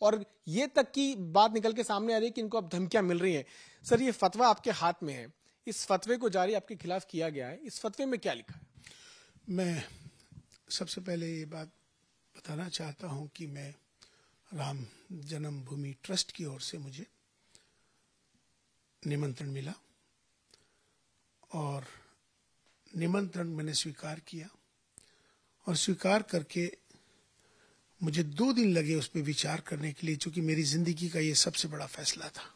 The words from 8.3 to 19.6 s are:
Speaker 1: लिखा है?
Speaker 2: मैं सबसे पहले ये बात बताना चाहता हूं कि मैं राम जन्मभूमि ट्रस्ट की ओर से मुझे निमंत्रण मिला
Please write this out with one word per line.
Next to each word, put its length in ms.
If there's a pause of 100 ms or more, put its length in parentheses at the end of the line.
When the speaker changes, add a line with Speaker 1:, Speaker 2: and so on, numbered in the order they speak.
Speaker 1:
लिखा 220
है? 180 (760)
Speaker 2:
मैं 320 (880)
सबसे 300
पहले 260
ये 180
बात 240 (680)
बताना 320
चाहता 380
हूं 200 (100)
कि 100
मैं 280 (800)
राम 260 (340)
जन्मभूमि 840 (100)
ट्रस्ट 280
की 120
ओर 160
से 180
मुझे 280 (2000)
निमंत्रण 480
मिला 220 (1800)